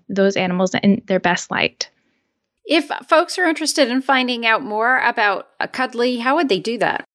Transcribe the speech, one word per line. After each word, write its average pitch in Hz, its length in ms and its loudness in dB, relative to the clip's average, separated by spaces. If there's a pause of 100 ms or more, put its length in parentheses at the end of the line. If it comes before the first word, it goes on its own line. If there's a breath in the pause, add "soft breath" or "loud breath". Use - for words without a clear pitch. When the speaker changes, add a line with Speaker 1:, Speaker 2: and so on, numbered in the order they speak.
Speaker 1:
those 196 260 2
animals 185 460 0
in 196 240 2
their 185 140 0
best - 320 -2
light. - 400 -2 (760)
Speaker 2:
If 311 240 0 (180)
folks 339 300 2
are 359 80 2
interested 302 440 0
in 262 120 -2
finding 247 460 0
out 226 160 2
more 220 360 0
about, 214 500 0 (100)
uh, - 80 -4
Cuddly, 247 500 -2
how 262 200 0
would 311 120 0
they 190 100 2
do 233 200 -4
that? - 360 -2